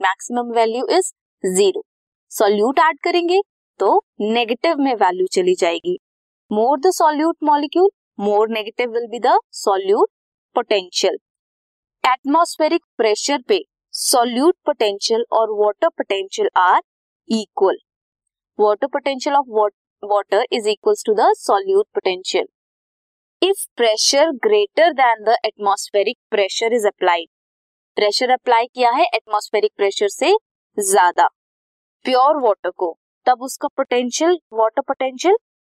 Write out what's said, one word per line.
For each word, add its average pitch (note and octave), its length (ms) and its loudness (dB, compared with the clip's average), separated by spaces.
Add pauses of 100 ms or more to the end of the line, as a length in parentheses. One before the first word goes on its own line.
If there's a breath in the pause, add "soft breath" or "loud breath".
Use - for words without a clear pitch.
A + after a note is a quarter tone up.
maximum A#3+ 520 -4
value A#3 420 0
is - 140 -4 (460)
zero। - 220 2 (480)
सॉल्यूट G#3+ 500 0
ऐड D#4+ 200 2
करेंगे F4 420 0 (380)
तो A3+ 240 2 (180)
नेगेटिव A#3 560 -2
में C4+ 180 0
वैल्यू F#3 320 0
चली F#3 280 0
जाएगी। F3 440 -2 (540)
More A#3+ 240 2
the F4 240 2
solute D#4 480 0
molecule, D4+ 400 2 (320)
more G#3 260 2
negative A3+ 420 -4
will A3+ 240 -6
be A#3+ 60 -8
the C#4+ 200 2 (280)
solute G3 400 2 (500)
potential। F#3+ 580 -2 (920)
एटमॉस्फेरिक D#4 760 0 (160)
प्रेशर A#3+ 440 -2
पे G3 240 -2 (260)
सॉल्यूट B3 640 0 (100)
पोटेंशियल A3+ 680 -2
और A3 200 2
वाटर G#3 380 0
पोटेंशियल G3 680 -4
are F#3+ 240 4 (520)
equal। G3+ 420 0 (840)
Water G#3 280 2
potential C#4 480 -4
of C4+ 140 0
wat-, G#3 640 -4
water G3+ 300 0 (120)
is A3 140 -4
equals G#4 340 0
to A3 120 0
the A3+ 140 2 (220)
solute F#4+ 500 0
potential। - 460 -2 (1000)
If G4 160 -4 (220)
pressure A#3 500 0
greater A3 640 0
than A#3 320 0
the A3+ 200 2
atmospheric G3+ 680 -2 (180)
pressure G#3 360 -2
is A3 160 0
applied, F3 400 0 (680)
प्रेशर G#3 340 0
अप्लाई B3 360 2
किया B3 260 0
है D4+ 140 0
एटमॉस्फेरिक G#3+ 720 -4
प्रेशर G3+ 300 -2
से C#4 240 -2 (480)
ज्यादा F#3 480 2 (760)
प्योर C4 380 2
वाटर G3+ 280 0
को, F3 280 -6 (280)
तब B3+ 160 2
उसका C4+ 260 -8
पोटेंशियल, C4+ 720 -4 (140)
वाटर A3 280 0
पोटेंशियल C4+ 560 -2 (280)